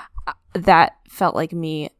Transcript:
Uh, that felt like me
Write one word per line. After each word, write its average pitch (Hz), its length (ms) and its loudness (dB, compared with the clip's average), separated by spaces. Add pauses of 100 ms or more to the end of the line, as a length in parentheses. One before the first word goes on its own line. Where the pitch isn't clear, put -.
(260)
Uh, - 80 -10 (220)
that 170 380 4 (140)
felt - 280 -4
like 160 180 -6
me 156 460 -8